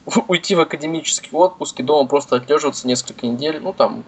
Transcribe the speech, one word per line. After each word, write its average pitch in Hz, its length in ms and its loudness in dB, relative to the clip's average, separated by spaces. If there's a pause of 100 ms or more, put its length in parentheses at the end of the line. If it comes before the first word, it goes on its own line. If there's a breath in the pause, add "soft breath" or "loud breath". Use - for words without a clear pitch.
<laughs> 233 220 0
уйти 185 280 0
в 165 60 6
академический 160 680 -4
отпуск 170 480 0
и 127 40 -4
дома 143 260 4
просто 139 280 2
отлеживаться 139 500 0
несколько - 400 -4
недель. 143 340 -4
Ну, 185 100 -6
там, - 360 0